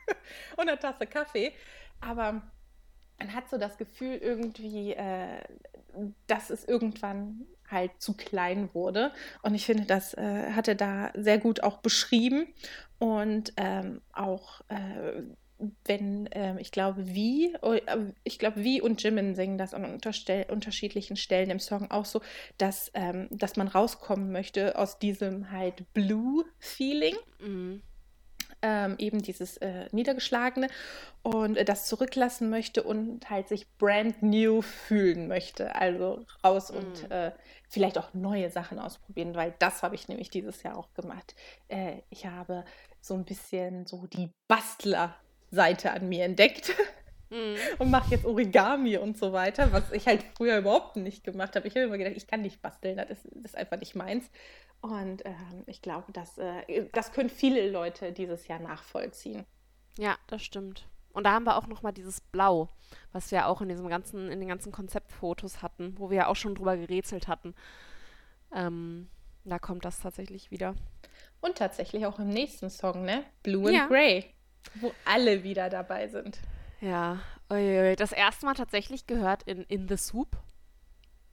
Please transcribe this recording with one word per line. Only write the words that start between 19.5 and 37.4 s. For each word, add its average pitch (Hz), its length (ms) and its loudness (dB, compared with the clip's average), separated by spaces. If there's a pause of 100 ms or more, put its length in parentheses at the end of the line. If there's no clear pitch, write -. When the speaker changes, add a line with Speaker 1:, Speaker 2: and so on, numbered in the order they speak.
Speaker 1:
das 190 160 -4
an 196 100 -6
unterstell-, - 680 -4
unterschiedlichen 202 680 -4
Stellen 190 320 2
im 185 100 -2
Song 202 320 -4
auch 208 140 0
so, - 160 -2 (360)
dass, 190 360 -2
ähm, 185 360 -4
dass - 280 -2
man 196 100 2
rauskommen 196 640 0
möchte 196 460 -2
aus - 220 -2
diesem 196 520 -2
halt 185 320 -4 (100)
Blue-Feeling. 277 1200 0 (260)
Speaker 2:
Mhm. 190 400 -8 (800)
Speaker 1:
Ähm, 208 380 0
eben 214 220 0
dieses, 185 360 -8
äh, 185 340 -6
Niedergeschlagene 254 760 0 (560)
und, 220 340 2
äh, 202 80 4
das 202 220 0
zurücklassen 247 640 0
möchte 220 340 0
und 220 460 -4
halt 196 200 -2
sich 208 280 -4
brand 208 440 4
new 220 400 8
fühlen 180 680 2
möchte. - 460 -2
Also 185 500 0 (180)
raus 190 280 6
und, 185 320 -8
Speaker 2:
Mhm. - 80 -10
Speaker 1:
äh, 180 200 -2 (380)